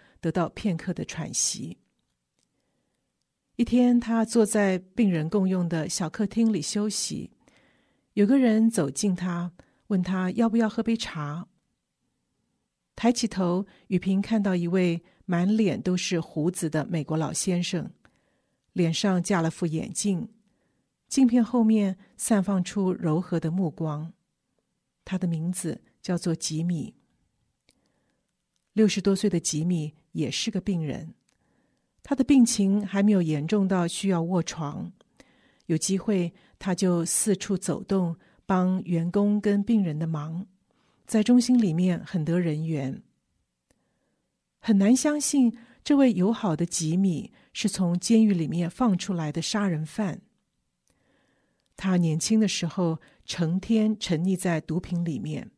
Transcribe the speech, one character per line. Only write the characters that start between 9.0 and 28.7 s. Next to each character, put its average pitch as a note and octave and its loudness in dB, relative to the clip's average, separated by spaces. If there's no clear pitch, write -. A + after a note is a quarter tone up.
她， F3 -4
问 F#3+ 0
她 F#3 -2
要 A3+ 0
不 A3 0
要 A3+ 2
喝 G#3+ -4
杯 A3+ 0
茶。 D3+ -8
抬 A#3 2
起 A#3 -2
头， F#3 -2
雨 F3+ 0
萍 F#3+ 0
看 G#3+ 0
到 G3 0
一 E3+ -2
位 F3 0
满 F3 0
脸 G#3+ 2
都 F3+ 0
是 F3+ -2
胡 D#3+ -4
子 E3+ -4
的 D#3 -2
美 D#3+ -4
国 D#3+ -4
老 D#3+ -2
先 F3 -2
生， E3+ -6
脸 E3+ 2
上 F#3 0
架 F3 0
了 D#3+ 0
副 - -4
眼 D#3+ -6
镜， F#3 -2
镜 C4+ 4
片 A#3+ 4
后 A#3+ 2
面 G#3+ 4
散 G#3 2
放 F#3 0
出 F#3 -2
柔 E3+ 0
和 F3 -4
的 D#3+ -2
目 F3+ 0
光。 D#3 -6
他 F#3 -4
的 F#3 -2
名 E3 -2
字 - -6
叫 F3 -2
做 E3+ 0
吉 D#3+ -4
米。 E3 -2